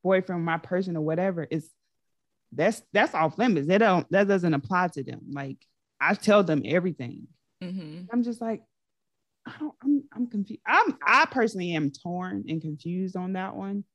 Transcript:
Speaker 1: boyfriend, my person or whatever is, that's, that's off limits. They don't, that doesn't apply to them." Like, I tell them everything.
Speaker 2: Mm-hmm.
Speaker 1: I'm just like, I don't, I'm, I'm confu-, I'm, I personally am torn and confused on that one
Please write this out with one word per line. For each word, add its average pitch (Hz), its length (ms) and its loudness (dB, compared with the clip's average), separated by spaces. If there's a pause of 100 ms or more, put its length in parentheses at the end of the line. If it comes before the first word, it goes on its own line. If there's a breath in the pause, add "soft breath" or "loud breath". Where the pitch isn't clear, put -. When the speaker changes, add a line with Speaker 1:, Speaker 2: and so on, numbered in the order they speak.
Speaker 1:
boyfriend, 185 420 2
my 165 120 0
person 180 400 -4
or 156 40 -2
whatever 165 440 -2
is, - 260 -6 (800)
that's, 156 300 0 (100)
that's - 220 4
off 160 240 0
limits. 175 280 2
They 190 120 4
don't, 190 320 4
that 196 160 4
doesn't 175 260 2
apply 180 360 0
to 139 140 -8
them." 127 180 -10 (100)
Like, 139 280 -10 (420)
I 175 140 2
tell 208 280 4
them 156 220 2
everything. 160 640 -2 (340)
Speaker 2:
Mm-hmm. 180 500 -10
Speaker 1:
I'm 240 120 0
just 233 180 -6
like, 226 220 -6 (840)
I - 140 -16
don't, 302 240 -8
I'm, 277 200 2 (100)
I'm 240 140 -4
confu-, 208 300 -6 (100)
I'm, 359 380 4
I 262 260 6
personally 202 440 0
am 147 160 0
torn 185 580 -6
and 160 120 -4
confused 175 560 -6
on 185 160 -4
that 185 220 -6
one 196 400 -6